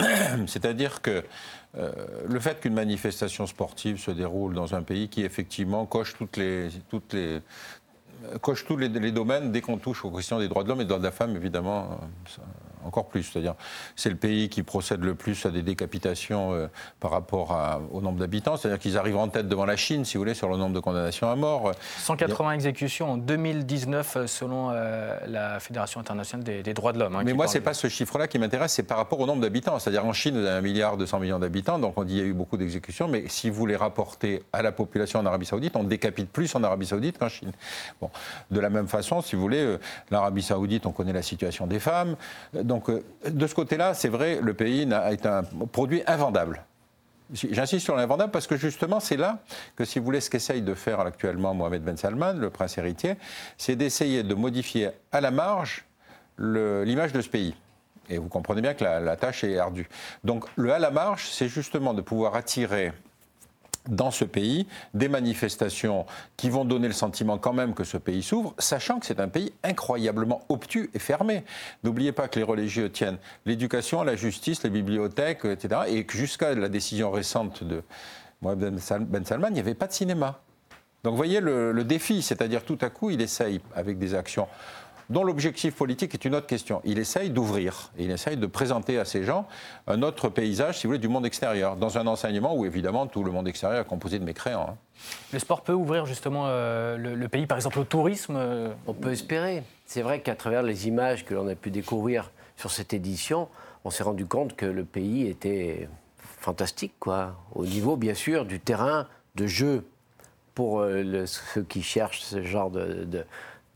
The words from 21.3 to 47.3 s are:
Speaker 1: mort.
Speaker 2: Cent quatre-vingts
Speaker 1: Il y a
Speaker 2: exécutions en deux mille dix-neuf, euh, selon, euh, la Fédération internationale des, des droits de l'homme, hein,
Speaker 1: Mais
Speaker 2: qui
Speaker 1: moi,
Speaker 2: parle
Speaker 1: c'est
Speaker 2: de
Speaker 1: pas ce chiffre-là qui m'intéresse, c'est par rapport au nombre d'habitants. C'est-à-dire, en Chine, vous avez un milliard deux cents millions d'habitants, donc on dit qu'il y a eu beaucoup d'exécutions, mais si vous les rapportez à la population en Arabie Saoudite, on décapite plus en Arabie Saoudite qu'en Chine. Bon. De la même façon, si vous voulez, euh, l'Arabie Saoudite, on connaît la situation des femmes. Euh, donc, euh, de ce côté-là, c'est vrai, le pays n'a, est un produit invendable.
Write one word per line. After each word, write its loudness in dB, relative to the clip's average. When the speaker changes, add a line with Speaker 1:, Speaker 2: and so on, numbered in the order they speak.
Speaker 1:
mort. 2
Speaker 2:
Cent 0
quatre-vingts 2
Speaker 1:
Il -
y -
a 0
Speaker 2:
exécutions 0
en 0
deux 0
mille 0
dix-neuf, -2
euh, 0
selon, -2
euh, -2
la -4
Fédération -4
internationale -4
des, -2
des -2
droits 2
de 0
l'homme, 2
hein, 2
Speaker 1:
Mais 4
Speaker 2:
qui 2
Speaker 1:
moi, 6
Speaker 2:
parle 2
Speaker 1:
c'est 4
Speaker 2:
de 2
Speaker 1:
pas 4
ce 0
chiffre-là 0
qui 0
m'intéresse, 2
c'est 2
par 2
rapport 2
au 4
nombre 4
d'habitants. 2
C'est-à-dire, 2
en 2
Chine, 2
vous 4
avez 4
un 2
milliard 2
deux 2
cents 0
millions 0
d'habitants, 2
donc 2
on 0
dit -2
qu'il 4
y 2
a 2
eu 0
beaucoup -2
d'exécutions, -2
mais 0
si -2
vous 2
les 2
rapportez 0
à 2
la 4
population 0
en 4
Arabie 2
Saoudite, 0
on 2
décapite 0
plus 0
en 4
Arabie 2
Saoudite 0
qu'en 0
Chine. -8
Bon. -6
De 4
la 4
même 2
façon, 2
si -4
vous 2
voulez, 4
euh, 2
l'Arabie 2
Saoudite, 0
on 0
connaît -2
la 0
situation -4
des 0
femmes. 2
Euh, -2
donc, 0
euh, 0
de 2
ce -6
côté-là, 2
c'est 0
vrai, 2
le 2
pays 2
n'a, 4
est 0
un 4
produit 0
invendable. 2